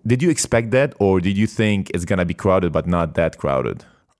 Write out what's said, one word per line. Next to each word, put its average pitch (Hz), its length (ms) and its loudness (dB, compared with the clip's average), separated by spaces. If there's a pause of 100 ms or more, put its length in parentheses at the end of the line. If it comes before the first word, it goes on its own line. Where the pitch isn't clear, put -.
did 123 160 0
you 180 60 2
expect 117 420 -2
that, 135 280 2
or 95 200 4
did 101 180 0
you 107 100 2
think 104 460 0
it's 85 120 -4
gonna 92 200 0
be 85 80 -4
crowded 92 380 2
but 82 160 -2
not 85 280 -2
that 82 220 -2
crowded? 64 460 -4 (360)